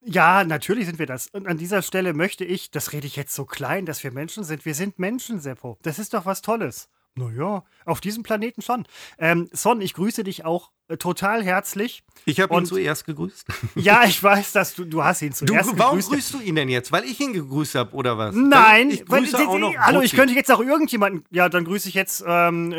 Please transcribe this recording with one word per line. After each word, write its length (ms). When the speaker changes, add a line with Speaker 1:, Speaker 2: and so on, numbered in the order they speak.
Speaker 1:
ja, 400
natürlich 420
sind 120
wir 80
das. 220
Und 200
an 100
dieser 240
Stelle 320
möchte 300
ich, 260
das 220
rede 140
ich 100
jetzt 180
so 100
klein, 400
dass 200
wir 80
Menschen 320
sind. 200
Wir 100
sind 240
Menschen, 420
Seppo. 420
Das 160
ist 160
doch 100
was 180
Tolles. 460
Na 160
ja, 340
auf 160
diesem 220
Planeten 400
schon. 240
Ähm, 340
Son, 300
ich 120
grüße 300
dich 200
auch, 260
äh, 80
total 460
herzlich. 640
Speaker 2:
Ich 160
hab 120
ihn 60
Speaker 1:
Und 80
Speaker 2:
zuerst 400
gegrüßt. 400
<laughs> 120
Speaker 1:
Ja, 300
ich 180
weiß, 300
dass 220
du, 100
du 200
hast 160
ihn 100
Speaker 2:
Du, 160
Speaker 1:
zuerst 320
Speaker 2:
warum 200
Speaker 1:
gegrüßt. 120
Speaker 2:
grüßt 240
du 60
ihn 140
denn 160
jetzt? 220
Weil 120
ich 160
ihn 140
gegrüßt 400
hab, 180
oder 240
was? 180
Speaker 1:
Nein, 540
Speaker 2:
Weil 60
ich 160
Speaker 1:
weil 120
Speaker 2:
grüße 140
Speaker 1:
die, 60
Speaker 2:
auch 160
noch 180
Speaker 1:
hallo, 240
ich 120
Speaker 2:
Butzi. 40
Speaker 1:
könnte 180
jetzt 180
auch 80
irgendjemanden, 680
ja, 180
dann 160
grüße 240
ich 60
jetzt, 320
ähm, 520